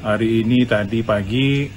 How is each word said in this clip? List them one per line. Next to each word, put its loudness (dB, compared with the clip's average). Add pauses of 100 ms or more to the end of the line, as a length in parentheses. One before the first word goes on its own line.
hari 0
ini 2
tadi -2
pagi 0 (140)